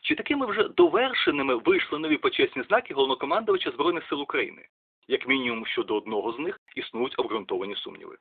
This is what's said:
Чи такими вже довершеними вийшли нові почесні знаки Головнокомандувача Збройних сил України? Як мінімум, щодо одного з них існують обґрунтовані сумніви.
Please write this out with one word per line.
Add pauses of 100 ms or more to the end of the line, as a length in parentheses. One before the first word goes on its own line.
Чи
такими
вже
довершеними
вийшли
нові
почесні
знаки
Головнокомандувача
Збройних
сил
України? (400)
Як
мінімум,
щодо
одного
з
них (160)
існують
обґрунтовані
сумніви.